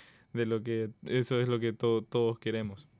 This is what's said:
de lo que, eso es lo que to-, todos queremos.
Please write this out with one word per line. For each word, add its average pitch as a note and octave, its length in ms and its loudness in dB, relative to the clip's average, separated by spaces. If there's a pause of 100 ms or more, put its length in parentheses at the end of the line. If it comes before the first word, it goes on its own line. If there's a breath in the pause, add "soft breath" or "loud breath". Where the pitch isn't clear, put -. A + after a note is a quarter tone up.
(340 loud breath)
de A#2 120 0
lo A2 160 0
que, A2+ 280 -4 (160)
eso B2 340 2
es B2 80 2
lo A#2+ 120 2
que A2+ 140 0
to-, A2+ 300 2
todos A#2 340 0
queremos. G#2+ 500 -6 (120)